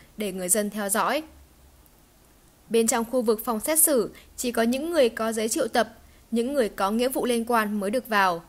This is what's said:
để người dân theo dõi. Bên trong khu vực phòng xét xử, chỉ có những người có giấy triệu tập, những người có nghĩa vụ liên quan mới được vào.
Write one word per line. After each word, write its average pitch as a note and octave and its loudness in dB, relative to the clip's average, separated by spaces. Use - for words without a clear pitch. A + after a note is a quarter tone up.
để G#3 -6
người F#3 -6
dân G#3 0
theo G3+ -6
dõi. G#3+ 0
Bên A3+ 4
trong A#3 0
khu B3+ -2
vực G#3+ 0
phòng A3 -4
xét D#4 0
xử, C4 4
chỉ B3 -4
có A#3+ 2
những C4+ -2
người D4 4
có A3+ -4
giấy A3 -2
triệu C#4 0
tập, A3+ 0
những A#3 0
người B3+ 2
có G3 -2
nghĩa A#3+ 0
vụ C4+ -2
liên A#3 0
quan G#3+ 0
mới G3 -2
được B3+ -4
vào. F#3+ 2